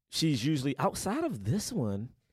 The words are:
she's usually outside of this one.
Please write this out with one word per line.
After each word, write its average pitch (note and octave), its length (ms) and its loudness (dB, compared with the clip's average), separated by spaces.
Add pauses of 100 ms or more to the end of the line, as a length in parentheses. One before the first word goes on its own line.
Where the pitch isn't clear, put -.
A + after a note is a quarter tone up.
(100)
she's C#3+ 340 2
usually C#3 340 2
outside A3 460 0
of C#3 200 -4
this F3+ 280 0
one. A2+ 380 -2 (220)